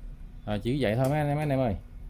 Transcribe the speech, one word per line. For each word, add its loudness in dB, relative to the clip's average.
Rồi, -2
chỉ 0
vậy 4
thôi 4
mấy 2
anh 2
em, 2
mấy 0
anh 0
em 4
ơi. 2